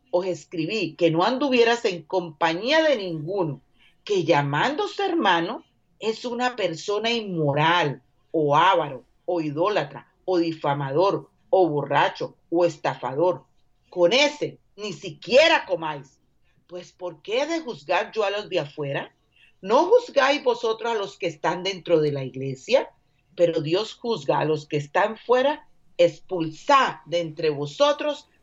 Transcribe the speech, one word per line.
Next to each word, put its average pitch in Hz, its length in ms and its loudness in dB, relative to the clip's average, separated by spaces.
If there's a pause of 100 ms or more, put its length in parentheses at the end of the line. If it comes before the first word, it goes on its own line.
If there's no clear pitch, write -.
(120)
os 180 140 0
escribí 170 680 -4
que 165 160 2
no 165 140 2
anduvieras 240 640 2
en 175 160 -4
compañía 180 800 -2
de 294 120 2
ninguno, 170 640 -6 (440)
que 196 200 0
llamándose 170 800 0
hermano 220 600 0 (340)
es 220 260 -4
una 247 300 -2
persona 208 560 -4
inmoral, 160 920 0 (280)
o 151 260 2
avaro, 156 480 2 (220)
o 175 140 -2
idólatra, 151 680 -2 (180)
o 185 140 0
difamador, 156 920 -2 (200)
o 185 180 4
borracho, 143 680 -2 (140)
o 175 140 2
estafador. 151 800 -2 (460)
Con 175 220 2
ese 277 460 0 (180)
ni 202 160 -10
siquiera 208 720 2
comáis. 156 520 -8 (480)
Pues, 175 260 -18
¿por 175 300 -12
qué 233 200 -2
he 294 40 -4
de 330 140 -4
juzgar 208 520 -4
yo 214 120 -2
a 196 60 0
los 208 180 -6
de 180 120 -2
afuera? 147 540 -8 (480)
¿No 247 240 2
juzgáis 285 580 2
vosotros 226 480 0
a 220 40 0
los 196 200 -6
que 185 120 -4
están 170 340 -4
dentro 175 380 0
de 151 120 2
la 139 120 -6
iglesia? 135 680 -2 (460)
Pero 165 260 2
Dios 180 320 0
juzga 160 460 -2
a 147 40 0
los 151 240 -2
que 151 80 -2
están 190 400 0
fuera. 262 520 0 (280)
Expulsad 175 1000 2 (100)
de 170 140 -2
entre 160 300 -2
vosotros 285 800 -2 (140)